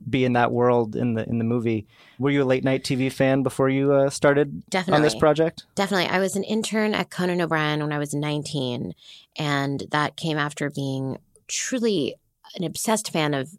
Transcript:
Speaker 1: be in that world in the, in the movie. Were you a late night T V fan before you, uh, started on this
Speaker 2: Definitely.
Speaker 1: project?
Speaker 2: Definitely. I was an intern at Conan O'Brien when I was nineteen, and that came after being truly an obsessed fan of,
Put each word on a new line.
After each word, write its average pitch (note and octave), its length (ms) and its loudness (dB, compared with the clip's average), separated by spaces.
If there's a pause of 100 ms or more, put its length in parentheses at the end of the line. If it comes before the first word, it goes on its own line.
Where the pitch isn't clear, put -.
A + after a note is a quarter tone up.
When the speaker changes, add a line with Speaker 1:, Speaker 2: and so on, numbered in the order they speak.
(100)
Speaker 1:
be B2+ 140 2
in B2 80 2
that A#2+ 180 4
world A#2+ 460 2
in A#2+ 180 0
the, A2 140 -2
in A#2+ 100 -2
the A2+ 60 0
movie. A2+ 420 0 (320)
Were C3+ 120 0
you C#3+ 120 4
a - 20 4
late B2+ 200 2
night C3+ 180 0
T C#3 140 -2
V C3 140 0
fan C3+ 340 2
before C3+ 240 0
you, C#3 240 2
uh, C#3 180 4
started C#3+ 380 4
on C#3+ 80 -12
this - 140 -14
Speaker 2:
Definitely. D3+ 500 2
Speaker 1:
project? D#3 460 2 (100)
Speaker 2:
Definitely. G3 320 2
I F#3 100 0
was F#3+ 160 0
an F#3+ 80 -2
intern G#3+ 520 -2
at - 160 -2
Conan F3+ 300 -2
O'Brien D3+ 380 0
when D3+ 140 -2
I D3 60 -2
was D3 140 -4
nineteen, D3 800 -4 (440)
and C#3 540 -2
that D3 240 0
came D#3+ 200 -4
after D3 320 -4
being C3+ 500 -6 (280)
truly G#3+ 680 -2 (400)
an F3+ 80 -6
obsessed G#3+ 480 -4
fan D3+ 220 0
of, C3+ 240 -4